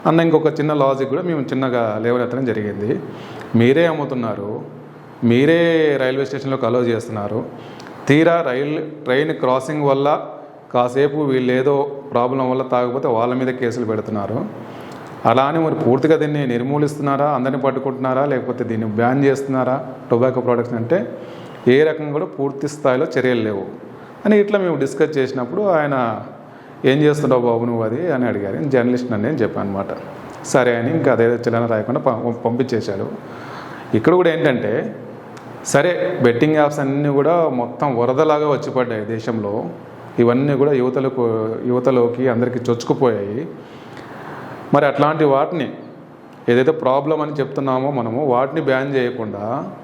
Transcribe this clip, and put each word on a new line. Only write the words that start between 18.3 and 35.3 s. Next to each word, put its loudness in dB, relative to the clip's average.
దీన్ని -2
బ్యాన్ 2
చేస్తున్నారా, 0
టొబాకో 2
ప్రొడక్ట్స్ 0
అంటే? -2
ఏ 6
రకంగా -2
కూడా -2
పూర్తి -4
స్థాయిలో 0
చర్యలు 2
లేవు -4
అని 6
ఇట్లా 2
మేము 0
డిస్కస్ 0
చేసినప్పుడు -2
ఆయన, 0
"ఏం 6
చేస్తున్నావు 4
బాబు 2
నువ్వు -2
అది?" -2
అని 0
అడిగారు. -2
"నేను -4
జర్నలిస్ట్ 2
అండి" -2
అని -2
చెప్పాను -2
అనమాట. -4
సరే 4
అని 0
ఇంకా 2
అదే 4
చలన 0
రాయకుండా 0
పం-, 0
పంపించేశాడు. -2
ఇక్కడ 6
కూడా 4
ఏంటంటే, 0